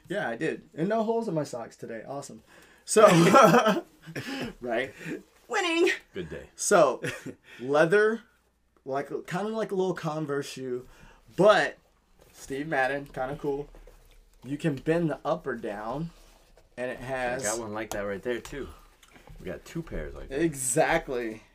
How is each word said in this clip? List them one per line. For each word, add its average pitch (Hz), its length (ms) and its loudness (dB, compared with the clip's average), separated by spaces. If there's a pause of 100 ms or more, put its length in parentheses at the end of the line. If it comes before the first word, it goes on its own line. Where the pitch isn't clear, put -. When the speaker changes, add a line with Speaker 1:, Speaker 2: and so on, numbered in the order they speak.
Speaker 1:
Yeah, 170 220 -4
I 117 80 -8
did. 147 240 -4 (120)
And 160 140 -4
no 220 160 0
holes 226 240 -2
in 180 60 -4
my 151 100 0
socks 117 320 -12
today. 113 320 -12
Awesome. 135 360 -12 (420)
So, 214 220 6
<laughs> 208 800 8 (760)
right? 123 340 -4 (540)
Winning. 349 420 2 (240)
Speaker 2:
Good 180 160 -10
day. 147 280 -12
Speaker 1:
So, 151 440 4 (300)
<laughs> - 300 -20
leather, 170 580 4 (680)
like, 135 220 -4 (180)
kinda 190 220 -4
like 220 240 -4
a 202 40 -4
little 185 180 0
Converse 151 560 -4
shoe, 127 360 -8 (520)
but 175 400 6 (560)
Steve 139 340 -10
Madden, 139 380 0
kinda 135 340 -8
cool. 143 300 -6 (720)
You 139 140 -8
can 147 180 -2
bend 160 340 0
the 139 140 -6
upper 147 320 -4
down, 113 540 -8 (680)
and 127 160 -6
it - 80 -10
has 127 460 -4
Speaker 2:
I 104 60 -2
got 113 80 -4
one 104 140 -8
like 110 180 -8
that 104 100 -6
right 98 200 -6
there 123 200 -4
too. 127 260 -12 (720)
We 92 60 -16
got 87 180 -10
two - 180 -10
pairs 78 320 -10
like - 140 -14
that. 139 140 -4
Speaker 1:
Exactly. 139 1000 -2 (120)